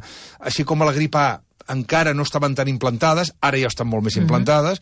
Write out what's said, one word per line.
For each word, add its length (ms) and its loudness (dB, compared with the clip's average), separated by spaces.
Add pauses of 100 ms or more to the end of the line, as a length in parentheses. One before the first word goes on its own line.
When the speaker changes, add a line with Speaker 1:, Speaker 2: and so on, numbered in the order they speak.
(400)
Speaker 1:
així 240 -4
com 180 0
a 40 4
la 80 2
grip 220 -2
A 260 2 (260)
encara 460 0
no 100 0
estaven 320 -2
tan 140 0
implantades, 720 0
ara 160 2
ja 100 0
estan 200 -4
molt 180 0
més 100 -2
Speaker 2:
Mhm. 80 2
Speaker 1:
implantades, 580 2